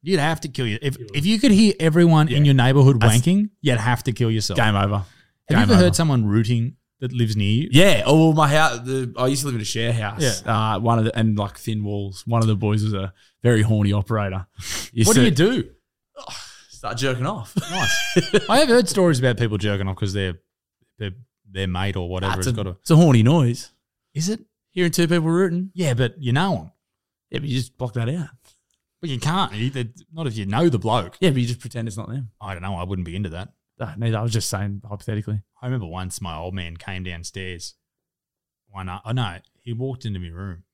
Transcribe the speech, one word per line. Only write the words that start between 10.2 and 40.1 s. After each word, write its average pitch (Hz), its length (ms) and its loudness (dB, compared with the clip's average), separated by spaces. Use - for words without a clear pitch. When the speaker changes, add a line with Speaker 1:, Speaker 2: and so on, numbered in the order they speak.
Speaker 1:
Yeah. 110 300 0
Speaker 2:
Uh, 95 60 -2
one 117 180 2
of 110 60 2
the, 113 120 -2
and, 110 220 2
like, 101 200 -6
thin 107 260 -6
walls. 101 420 -8
One 113 160 2
of 113 60 2
the 107 80 2
boys 104 260 0
was 107 120 -2
a 95 180 -8
very 120 180 4
horny 107 300 2
operator. 101 600 -4
Speaker 1:
<laughs> - 40 -20
Speaker 2:
Used 117 140 2
Speaker 1:
What 220 80 6
do 254 60 6
Speaker 2:
to 240 80 6
Speaker 1:
you 175 340 2
do? - 80 -10
Speaker 2:
Start - 280 -12
jerking 127 280 -2
off. 165 360 -8
<laughs> - 80 -12
Speaker 1:
Nice. - 800 0
I 233 80 4
have 214 100 4
heard 233 200 4
stories 170 320 2
about 123 180 0
people 110 180 0
jerking 101 300 -2
off 95 100 -4
'cause 98 160 -4
their, 95 220 -4
their, 101 140 -10
their 95 200 -4
mate 92 260 -4
or 90 140 -6
whatever 92 260 -2
Speaker 2:
That's 92 120 -4
Speaker 1:
has 127 80 -2
Speaker 2:
a, - 20 -6
Speaker 1:
got 104 100 -6
a 92 40 -8
Speaker 2:
it's - 200 -8
a 165 60 6
horny 147 260 6
noise. 127 480 2
Speaker 1:
Is 160 140 -6
it? 220 120 -6
Speaker 2:
Hearing 180 180 0
two 170 160 0
people 160 220 0
rooting. 180 460 0
Speaker 1:
Yeah, 160 200 0
but 123 260 -2
you 123 120 -2
know 165 240 0
'em. 78 160 -12
Speaker 2:
Yeah, - 80 -6
but 147 100 -8
you 123 80 -2
just 131 220 -6
block 123 160 -8
that 117 140 -4
out. 156 220 -6
Speaker 1:
But 170 100 -8
you 131 100 -6
can't. 170 340 -2
You, 117 160 -2
they, 127 200 -8
not 160 140 -8
if 110 100 -6
you 104 80 -6
know 117 240 0
the 113 100 0
bloke. 107 420 -2
Speaker 2:
Yeah, 185 100 2
but 131 100 0
you 120 60 -2
just 120 140 -8
pretend 117 280 -10
it's 98 80 -12
not 110 120 -12
them. 123 220 -10
Speaker 1:
I 101 120 -12
don't 87 100 -12
know. 95 120 -8
I 87 100 -6
wouldn't 92 220 -6
be 85 100 -10
into 98 140 -6
that. 87 220 -14
Speaker 2:
No, 113 180 -10
neither. 113 220 -2
I 107 40 -4
was 113 100 -4
just 107 180 -2
saying 101 340 -6
hypothetically. 104 560 -8
Speaker 1:
I 127 40 -10
remember 123 200 -6
once 90 340 -10
my 85 160 -10
old 90 180 -10
man 85 220 -10
came 92 280 -12
downstairs. 90 720 -14
One, 95 200 -12
uh, 92 160 -12
oh 110 80 -6
no, 104 260 -4
he 120 120 -12
walked 127 320 -10
into 104 140 -8